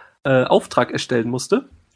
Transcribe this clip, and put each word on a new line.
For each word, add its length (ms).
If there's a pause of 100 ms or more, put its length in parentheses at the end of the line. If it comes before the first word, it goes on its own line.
(240)
äh, 200
Auftrag 460
erstellen 380
musste 400 (280)